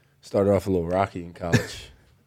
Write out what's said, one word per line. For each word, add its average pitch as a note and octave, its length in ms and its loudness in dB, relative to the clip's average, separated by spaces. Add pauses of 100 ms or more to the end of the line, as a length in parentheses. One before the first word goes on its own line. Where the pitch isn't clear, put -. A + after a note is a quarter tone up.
(200)
started G2+ 320 2
off F#2+ 140 2
a G2 40 -4
little F2 160 0
rocky F#2 380 -2
in E2+ 80 -16
college. - 580 -2 (360)